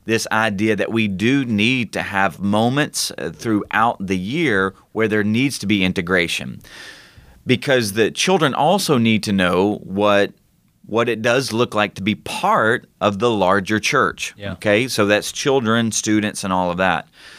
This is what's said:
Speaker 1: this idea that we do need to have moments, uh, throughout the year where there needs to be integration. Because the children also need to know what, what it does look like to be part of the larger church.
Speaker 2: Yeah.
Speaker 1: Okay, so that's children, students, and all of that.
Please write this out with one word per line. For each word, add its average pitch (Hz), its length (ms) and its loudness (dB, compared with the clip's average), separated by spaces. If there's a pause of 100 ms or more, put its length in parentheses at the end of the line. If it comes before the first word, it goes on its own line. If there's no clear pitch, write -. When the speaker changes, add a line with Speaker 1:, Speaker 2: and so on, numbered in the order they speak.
Speaker 1:
this 110 260 -2
idea 107 440 0
that 95 160 -2
we 110 160 0
do 117 380 0
need 117 480 0
to 85 80 -4
have 98 380 -2
moments, 117 800 0
uh, 80 140 -8
throughout 110 760 -2
the 92 120 0
year 101 580 -2 (160)
where 110 160 0
there 104 160 0
needs 120 360 0
to 107 60 -8
be 98 180 2
integration. 87 760 -2 (880)
Because 123 460 2
the 101 180 2
children 160 420 0
also 165 440 2
need 113 260 2
to 110 80 -4
know 95 520 2
what, 101 500 2 (520)
what 117 240 0
it 110 120 -4
does 120 320 0
look 117 200 0
like 104 220 -2
to 101 80 -12
be 101 120 0
part 135 720 0 (140)
of 101 180 0
the 120 120 2
larger 98 480 2
church. - 580 -2
Speaker 2:
Yeah. 101 160 -10
Speaker 1:
Okay, 107 340 2
so 113 180 0
that's 101 260 2
children, 117 600 0
students, 107 520 -2
and 95 100 -4
all 92 180 0
of 87 60 -4
that. 90 300 0 (320)